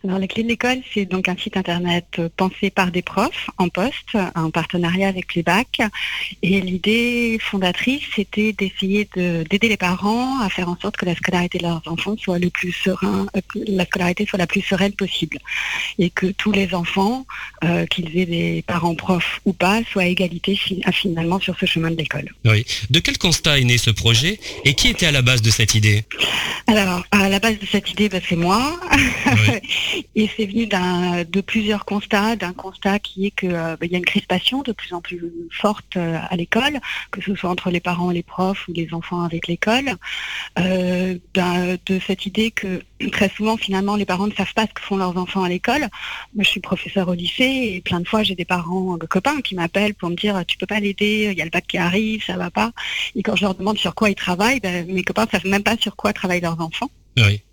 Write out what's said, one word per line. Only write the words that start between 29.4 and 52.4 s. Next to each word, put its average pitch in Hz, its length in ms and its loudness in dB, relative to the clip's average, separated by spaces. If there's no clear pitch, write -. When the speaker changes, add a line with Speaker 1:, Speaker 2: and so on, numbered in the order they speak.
Speaker 1:
<laughs> - 0 -
Et 214 220 4
c'est 220 100 0
venu 214 200 0
d'un, 180 580 0
de 175 160 0
plusieurs 208 440 0
constats, 208 520 0
d'un 180 160 -4
constat 196 460 -2
qui - 280 -4
est 202 40 0
que, - 160 -4
euh, 165 300 -2
bah, 170 100 -4
il 170 60 -2
y - 20 -2
a 180 40 0
une 175 60 -2
crispation 208 580 0
de 247 100 -4
plus - 200 -10
en 175 80 -6
plus 175 200 -10
forte, - 460 -2
euh, 165 220 0
à 185 80 -2
l'école, 247 440 0
que 196 100 -8
ce 190 140 -4
soit 180 160 -4
entre 180 200 -2
les 175 100 0
parents 180 300 0
et 175 40 0
les 170 80 -2
profs 185 460 -2
ou 180 40 -8
les 165 200 -4
enfants 170 300 -4
avec 165 260 -4
l'école, 220 480 0
euh, 180 600 0
d'un, 180 420 0
de 190 200 0
cette 196 200 -4
idée 214 240 0
que 185 320 -4
<clears throat> - 120 -2
très 196 160 2
souvent, 220 280 0
finalement, 196 400 0
les 202 80 0
parents 190 220 0
ne 208 80 -2
savent - 200 -4
pas 220 120 2
ce - 60 -10
que - 100 -12
font 196 140 -2
leurs 180 200 0
enfants 185 260 0
à 180 60 2
l'école. 240 400 0
Moi, 208 100 0
je - 40 4
suis 190 120 0
professeure - 480 -2
au 180 60 0
lycée 247 600 -2
et 185 60 -8
plein 175 200 -2
de 175 60 -4
fois, 220 160 0
j'ai 190 120 0
des 175 100 -6
parents, 180 500 -2
euh, 165 120 -6
copains 269 340 0
qui 202 140 -6
m'appellent 196 400 0
pour 170 160 -6
me 175 60 -4
dire : « 196 300 -2
Tu - 120 -2
peux 185 80 -6
pas 214 140 -2
l'aider, 208 520 0
il 170 60 -4
y 180 40 -2
a - 20 -2
le 165 60 -6
bac 175 160 -2
qui 175 120 -4
arrive, 208 460 0
ça 185 120 -4
va 175 140 -4